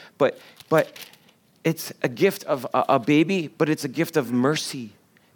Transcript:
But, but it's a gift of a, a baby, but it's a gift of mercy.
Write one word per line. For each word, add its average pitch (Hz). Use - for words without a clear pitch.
But, -
but -
it's 165
a 160
gift 156
of 131
a, 127
a 135
baby, 156
but -
it's 151
a 143
gift 151
of 120
mercy. 123